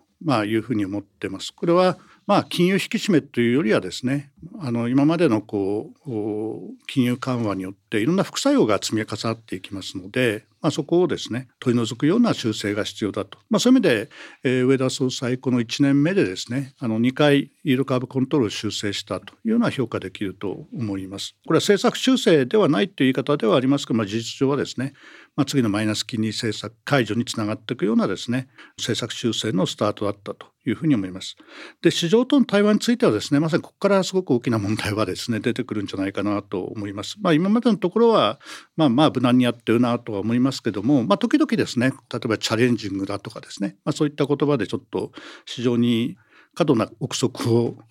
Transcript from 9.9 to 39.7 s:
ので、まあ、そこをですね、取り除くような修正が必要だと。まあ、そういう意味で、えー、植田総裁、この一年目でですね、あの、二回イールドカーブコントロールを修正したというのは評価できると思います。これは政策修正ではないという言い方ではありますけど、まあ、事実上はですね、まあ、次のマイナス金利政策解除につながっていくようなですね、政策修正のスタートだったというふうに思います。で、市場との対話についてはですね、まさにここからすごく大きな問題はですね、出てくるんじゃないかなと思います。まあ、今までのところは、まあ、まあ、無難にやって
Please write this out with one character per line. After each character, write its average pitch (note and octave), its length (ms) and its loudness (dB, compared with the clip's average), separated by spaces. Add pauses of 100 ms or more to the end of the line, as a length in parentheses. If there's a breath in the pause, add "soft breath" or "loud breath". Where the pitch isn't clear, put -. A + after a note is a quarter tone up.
の F2+ 120 -12
で、 A2 360 0 (140)
ま D#3+ 100 0
あ、 - 20 2
そ D#3 120 -4
こ F3 200 2
を F3 40 2
で B2 120 -4
す - 120 -10
ね、 B2+ 160 -6 (120)
取 A#2+ 180 2
り A2+ 100 0
除 A2 80 -8
く D3 120 0
よ F#3 100 4
う - 20 6
な A3 140 4
修 A#2 180 -2
正 G#2 220 -4
が G#2 100 -2
必 - 200 -8
要 G2 80 -2
だ G2+ 140 -6
と。 - 120 -18 (120)
ま G#3+ 80 2
あ、 - 20 0
そ B3 100 4
う B3+ 40 8
い - 20 8
う - 20 8
意 - 20 2
味 G3+ 80 2
で、 A2+ 220 2 (340 loud breath)
え B2+ 200 2
ー、 - 20 2
植 C3+ 140 6
田 C3 100 0
総 B2+ 220 -2
裁、 B2+ 260 -4
こ C3 140 -4
の B2 100 2
一 A#2 220 -2
年 C#3 180 4
目 F3 140 2
で E3+ 100 2
で F#2 100 -4
す - 160 -10
ね、 C3 280 -6
あ B2+ 80 -6
の、 A2 100 -2
二 B2 160 2
回 C#3+ 300 4
イ - 80 -16 (120)
ー D#3 100 0
ル B2+ 40 4
ド C3 80 0
カ C3 120 0
ー - 20 -4
ブ B2+ 80 -4
コ C3+ 120 -4
ン B2+ 60 0
ト D3+ 140 0
ロ - 20 4
ー - 40 -
ル - 20 2
を - 20 -8
修 G#2 220 -6
正 G#2 200 -4
し - 120 -8
た F#2+ 160 -6
と - 160 -20 (100)
い A2 60 0
う A#2 80 2
の A#2+ 60 2
は C3 60 0
評 B2 160 -2
価 G#2 120 -6
で F#2 100 -8
き - 160 -10
る F#2 80 -6
と G2+ 400 -10
思 G#2+ 240 -6
い F#2+ 100 -10
ま G2 120 -12
す。 - 160 -14 (100)
こ E3 80 0
れ D#3 40 4
は C#3 40 0
政 G3+ 180 2
策 A#3 160 0
修 C4 220 2
正 D3+ 300 4
で A3 100 0
は F#3+ 100 4
な E3+ 140 2
い G3+ 80 0
と - 140 -2
い C3 80 6
う - 20 0
言 C3 100 -2
い - 20 -16
方 D3 120 0
で - 80 -4
は G2+ 100 4
あ - 40 4
り B2+ 80 2
ま C#3 100 4
す C#3 80 -10
け C3+ 80 -2
ど、 A2+ 60 2
ま A2+ 40 0
あ、 G2+ 40 -4
事 G#2 100 -4
実 A2+ 220 -8
上 C3+ 100 2
は C#3+ 80 0
で G2+ 80 -2
す - 140 -8
ね、 C3+ 140 -6 (440 loud breath)
ま D3+ 60 2
あ、 - 20 -2
次 C#3 160 0
の A2+ 80 2
マ G#2 140 0
イ - 20 0
ナ G#2+ 80 0
ス - 120 -4
金 G#2+ 160 -4
利 A2 80 -2
政 G#2+ 280 -4
策 - 160 -10 (100)
解 C3+ 220 4
除 G#2 80 -4
に A#2+ 100 0
つ - 140 -8
な A2 80 -2
が G#2+ 80 -4
っ A2 40 -6
て - 180 -8
い - 20 -8
く F3 80 -2
よ G#3+ 80 2
う - 20 0
な A3 120 2
で F#2+ 100 -4
す - 140 -8
ね、 B2+ 180 -4 (280 loud breath)
政 - 220 -4
策 A#2 140 -6
修 A2+ 200 -2
正 A2 180 -4
の F3 160 0
ス - 80 -10
タ G#2 160 0
ー - 20 -4
ト - 120 -6
だ G2+ 60 -2
っ - 60 -12
た - 160 -12
と - 140 -20 (180)
い B2 60 0
う G2 40 -2
ふ - 80 -6
う - 40 0
に C#3+ 80 4
思 G2 100 0
い F#2 60 -8
ま F#2 100 -12
す。 - 160 -14 (460 loud breath)
で、 E3+ 80 4
市 E3 180 -2
場 A#3 160 4
と C#4+ 140 4
の A#3 60 4
対 G3+ 180 2
話 G#3 100 4
に G#3 60 2
つ - 120 0
い A#3 60 0
て A#3 80 2
は D#3+ 60 6
で G#2 100 0
す - 100 -8
ね、 C#3+ 80 4
ま D#3+ 80 2
さ D#3 100 2
に - 40 -6
こ - 80 -16
こ - 80 -20
か G3 120 2
ら G3 140 4
す F3+ 100 -6
ご F#3 100 0
く E3 80 -2
大 A#2+ 80 4
き - 100 -4
な A#2 80 2
問 G#2 180 0
題 G#2 200 -4
は G#2+ 100 0
で F#2 100 -4
す - 160 -6
ね、 A2 80 -2
出 A2+ 140 0
て A#2 100 -4
く G#2 120 -8
る G#2 80 -4
ん - 20 -6
じ F#2+ 100 -10
ゃ G2 40 -6
な F#2+ 80 -2
い G2 60 -6
か G2+ 100 -4
な G2+ 180 -2
と F#2+ 220 -6
思 G2+ 240 -8
い G2 60 -10
ま G2+ 100 -10
す。 - 180 -12
ま F#3 80 2
あ、 E3 40 6
今 F3 160 2
ま A#3 120 2
で A#3+ 80 2
の G3+ 80 4
と F3+ 140 -2
こ A3 80 0
ろ A#3 100 6
は、 C3 300 2 (360 loud breath)
ま D#3+ 100 4
あ、 C3+ 40 6
ま B2+ 160 4
あ、 C#3 60 4
無 B2 100 -4
難 B2 160 4
に B2+ 60 6
や A#2+ 80 2
っ - 20 -4
て - 180 -4